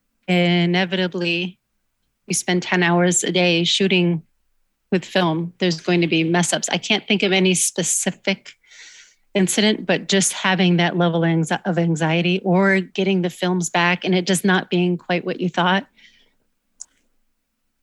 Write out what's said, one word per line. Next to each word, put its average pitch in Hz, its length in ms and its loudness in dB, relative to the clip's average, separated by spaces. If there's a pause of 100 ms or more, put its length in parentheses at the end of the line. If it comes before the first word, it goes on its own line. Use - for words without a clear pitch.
(280)
inevitably, 175 1300 0 (680)
you 180 80 -4
spend 180 280 -2
ten 180 200 0
hours 175 420 2
a - 80 -2
day 175 320 2
shooting 175 580 0 (680)
with 185 140 -2
film. 170 540 -2
There's 170 220 -2
going 175 220 0
to 170 40 0
be 160 180 0
mess 170 280 0
ups. - 180 -4
I 180 80 -2
can't - 300 -4
think 208 140 0
of 196 100 0
any 185 220 2
specific - 1000 -4 (800)
incident, 202 520 0
but 170 220 -2
just - 260 2
having 180 420 2
that 170 220 2
level 170 240 2
anxi-, 165 420 0
of 175 140 -2
anxiety 170 640 0
or 190 360 2
getting 190 420 -2
the 175 80 -2
films 180 400 -4
back 175 340 0
and 180 100 0
it 180 120 0
just 190 180 0
not 190 240 2
being 180 300 0
quite 175 260 -4
what - 160 -6
you 180 80 -2
thought. 180 380 0 (2000)